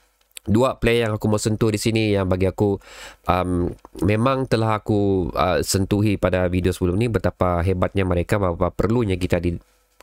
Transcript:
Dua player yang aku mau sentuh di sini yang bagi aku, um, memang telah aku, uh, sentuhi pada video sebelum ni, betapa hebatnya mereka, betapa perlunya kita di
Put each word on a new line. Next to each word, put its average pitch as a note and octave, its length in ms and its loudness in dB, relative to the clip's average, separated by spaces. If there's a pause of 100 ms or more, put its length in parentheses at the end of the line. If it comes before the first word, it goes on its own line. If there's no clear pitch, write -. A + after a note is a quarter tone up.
(440)
Dua A#2 320 2
player A#2 300 2
yang G#2+ 80 -2
aku G#2+ 160 -2
mau G#2 80 2
sentuh A2 320 0
di G#2 80 -2
sini A2 320 0
yang G2 160 2
bagi F#2 240 0
aku, G2+ 240 0 (560)
um, F2 400 0 (320)
memang B2 480 0
telah A2 320 0
aku, G2 480 0
uh, D#2+ 320 0
sentuhi G2+ 560 0
pada F#2 320 0
video F#2 240 0
sebelum F2+ 240 -2
ni, A#2+ 80 0
betapa F2+ 560 -2
hebatnya F#2 400 0
mereka, F2+ 400 0
betapa F2+ 320 -2
perlunya G#2+ 400 0
kita F2+ 240 -2
di F2 160 -2 (480)